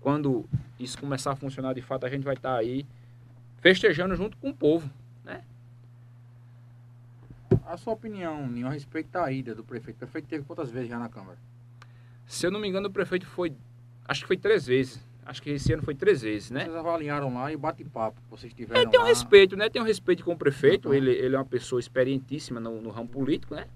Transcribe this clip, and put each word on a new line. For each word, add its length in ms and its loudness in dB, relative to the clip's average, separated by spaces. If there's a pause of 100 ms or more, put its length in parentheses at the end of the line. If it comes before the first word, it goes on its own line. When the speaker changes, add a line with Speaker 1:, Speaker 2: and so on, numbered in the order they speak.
Speaker 1:
Quando 440 2 (320)
isso 200 -10
começar 340 -4
a 60 0
funcionar 360 -4
de 80 -6
fato, 240 -6
a 40 -2
gente 140 -4
vai 120 -2
tá 220 -2
aí 280 -2 (760)
festejando 540 6
junto 220 -4
com 120 -6
o 40 -6
povo, 360 2 (340)
né? 200 -14 (2250)
Speaker 2:
A 120 -8
sua 160 -4
opinião, 540 -6
Ninho, 200 -4
a 40 -2
respeito 400 -6
da 200 0
ida 240 -6
do 80 -14
prefeito. 340 -12
O 20 -20
prefeito 280 -10
teve 180 -8
quantas 260 -8
vezes 180 -6
já 100 -8
na 100 -8
Câmara? 280 -18 (880)
Speaker 1:
Se 200 -6
eu 60 2
não 80 -4
me 80 -4
engano, 200 -2
o 40 -6
prefeito 340 -2
foi, 280 -4 (540)
acho 140 -2
que 60 -14
foi 100 2
três 280 4
vezes. 400 0 (200)
Acho 160 -12
que 100 -6
esse 200 0
ano 120 0
foi 100 -4
três 280 4
vezes, 280 -4
né? 160 -4
Speaker 2:
Vocês 100 -8
avaliaram 580 -2
lá 180 -4
e 40 -6
o 40 -8
bate-papo 600 -4
que 80 -20
vocês 240 -16
tiveram 280 0
Speaker 1:
É, 60 6
tem 120 6
um 40 2
Speaker 2:
lá? 60 2
Speaker 1:
respeito, 460 8
né? 140 0
Tem 120 -2
um 40 0
respeito 400 0
com 80 0
o 40 -4
prefeito. 520 4
Speaker 2:
Uhum. 60 6
Speaker 1:
Ele, 160 4
ele 240 2
é 20 0
uma 80 -2
pessoa 340 -2
experientíssima 800 -2
no, 220 -8
no 80 -8
ramo 180 -8
político, 460 -2
né? 220 -10